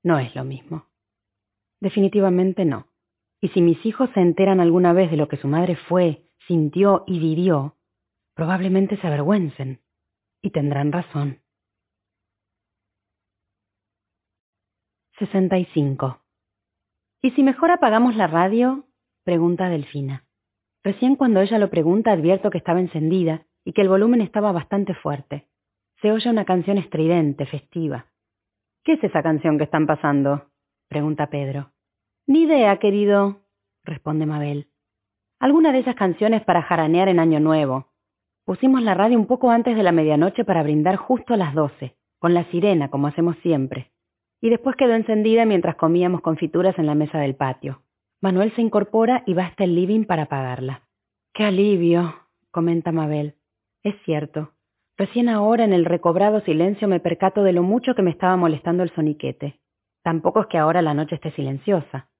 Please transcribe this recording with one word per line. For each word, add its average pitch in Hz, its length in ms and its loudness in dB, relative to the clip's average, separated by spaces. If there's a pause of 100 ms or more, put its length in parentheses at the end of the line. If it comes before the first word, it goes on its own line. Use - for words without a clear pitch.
No 165 160 2
es 123 160 -8
lo 131 80 -10
mismo. 135 420 -14 (960)
Definitivamente 190 800 0
no. 135 240 -2 (540)
Y 190 80 -4
si 185 120 0
mis 170 240 2
hijos 247 280 -2
se 190 80 2
enteran 185 380 2
alguna 175 340 4
vez 180 180 2
de 156 60 -2
lo 151 100 0
que 143 100 -8
su 139 100 -8
madre 170 280 -2
fue, 170 480 -2 (240)
sintió 180 580 2
y 180 140 -6
vivió, 156 560 0 (580)
probablemente 190 640 -2
se 180 100 -6
avergüencen. 147 760 -4 (600)
Y - 100 -6
tendrán 143 400 -2
razón. 143 480 -6 (3750)
Sesenta 190 400 -2
y 180 160 0
cinco. 135 480 -4 (1040)
"¿Y 254 80 0
si 285 100 0
mejor 277 300 2
apagamos 240 440 2
la 196 120 2
radio?", 226 580 0 (380)
pregunta 175 460 0
Delfina. 139 560 -8 (580)
Recién 247 320 0
cuando 226 260 2
ella 214 160 0
lo 202 140 2
pregunta 190 400 2
advierto 190 400 2
que 175 80 -6
estaba 175 200 0
encendida 160 680 -2 (160)
y 165 100 -10
que 208 80 2
el 190 80 2
volumen 220 320 4
estaba 208 300 -2
bastante 185 420 -4
fuerte. 143 540 -8 (540)
Se 214 100 2
oye 220 180 -2
una 214 160 0
canción 185 320 0
estridente, 160 680 -2
festiva. 143 580 -10 (800)
"¿Qué 320 100 2
es 311 100 0
esa 165 200 -2
canción 156 340 0
que 151 60 0
están 151 240 0
pasando?", 143 640 0 (360)
pregunta 147 440 -4
Pedro. 139 400 -8 (560)
"Ni 311 160 4
idea, 254 340 4
querido", 202 640 0 (420)
responde 156 440 -6
Mabel. 147 400 -6 (720)
"Alguna 294 320 4
de 262 80 2
esas 247 160 -4
canciones 214 480 0
para 175 180 2
jaranear 165 460 2
en 175 120 4
Año 160 200 2
Nuevo. 151 480 0 (580)
Pusimos 254 380 0
la 208 100 0
radio 220 240 2
un 214 80 2
poco 247 240 0
antes 233 260 2
de 220 60 0
la 180 100 4
medianoche 160 540 2
para 170 160 0
brindar 151 360 0
justo 247 360 -4
a 220 40 0
las 151 180 -2
doce, 143 400 -4 (240)
con 175 160 2
la 170 160 0
sirena, 175 380 0
como 139 180 -4
hacemos 165 300 -2
siempre. 135 540 -4 (480)
Y 226 120 0
después 240 240 -2
quedó 240 180 2
encendida 226 520 2
mientras 175 320 0
comíamos 175 440 0
confituras 165 560 -2
en 160 80 -2
la 147 80 -2
mesa 151 240 -2
del 139 180 -2
patio. 135 460 -8 (400)
Manuel 190 320 0
se 240 80 -4
incorpora 226 640 0
y 185 80 -2
va 180 140 -2
hasta - 160 -6
el 180 100 0
living 202 320 0
para 160 180 -2
apagarla. 131 600 -8 (500)
'Qué 214 100 -4
alivio'", 175 720 2 (380)
comenta 170 400 -2
Mabel. 151 420 -4 (480)
Es 202 220 -6
cierto. 151 480 -6 (440)
Recién 240 320 -2
ahora 226 360 2
en 202 100 2
el 170 100 4
recobrado 180 580 2
silencio 196 460 0
me 185 120 0
percato 190 420 -2
de 185 120 4
lo 175 100 2
mucho 240 320 0
que 208 80 0
me 175 80 2
estaba 185 260 0
molestando 170 460 0
el 165 80 -4
soniquete. 147 680 -6 (440)
Tampoco 165 380 0
es - 60 -6
que 170 120 -2
ahora 165 240 2
la 151 100 0
noche 151 220 -4
esté 151 160 -10
silenciosa. 139 800 -6 (100)